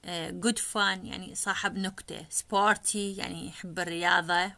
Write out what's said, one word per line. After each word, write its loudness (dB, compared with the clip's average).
آه، -6
good 4
fun، 0
يعني -10
صاحب -2
نكتة. -6
Sporty، 2
يعني -4
يحب -8
الرياضة. 4